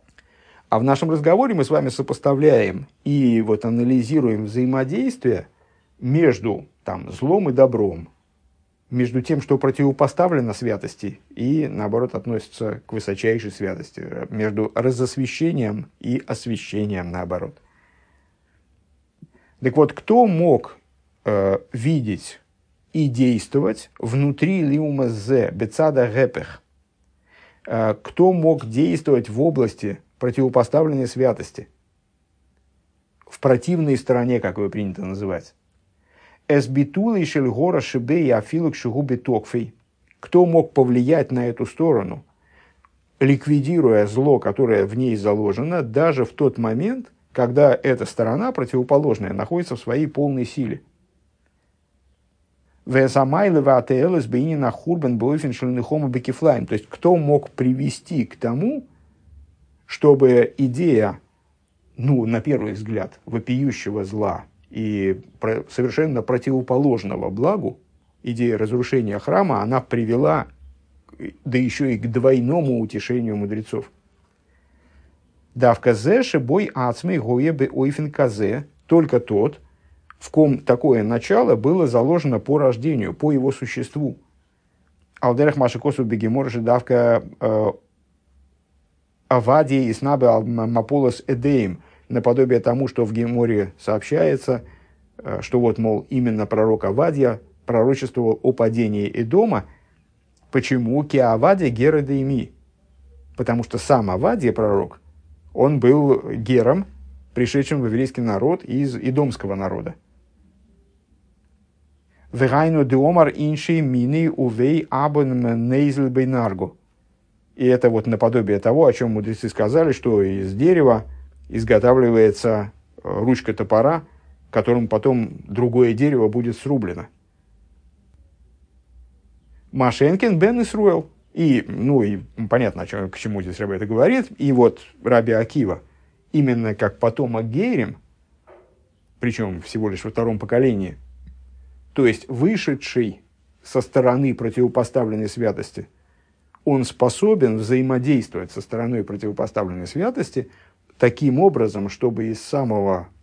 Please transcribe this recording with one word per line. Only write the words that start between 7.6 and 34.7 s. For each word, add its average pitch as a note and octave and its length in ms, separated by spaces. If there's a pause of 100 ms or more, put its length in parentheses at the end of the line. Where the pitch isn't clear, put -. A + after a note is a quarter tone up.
между B2 320
тем, C#3+ 200
что C#3 160
противопоставлено C#3 920
святости, G#2 680 (100)
и, C#3+ 380
наоборот, G#2 460
относится G#2+ 720
к - 60
высочайшей G#2 580
святости, - 800
между G#2+ 440
разосвящением B2 1160 (100)
и B2 260
освящением, G#2 840
наоборот. F2+ 500 (2000)
Так B2+ 160
вот, D3 180
кто A#3+ 320
мог, E3 520 (460)
э, G2 340 (140)
видеть A#2 680 (520)
и D#3 160
действовать B2 880
внутри C#3+ 640
лиума C#3+ 460
зе, A2+ 420
бецада A#2+ 560
гепех? - 560 (1040)
Э, A2 280
кто - 380
мог D#3+ 340
действовать C#3 600
в A2+ 140
области A#2+ 580 (180)
противопоставленной C3 880
святости? A#2 640 (1600)
В - 140
противной C#3+ 580
стороне, B2 420
как F2+ 160
его G2+ 140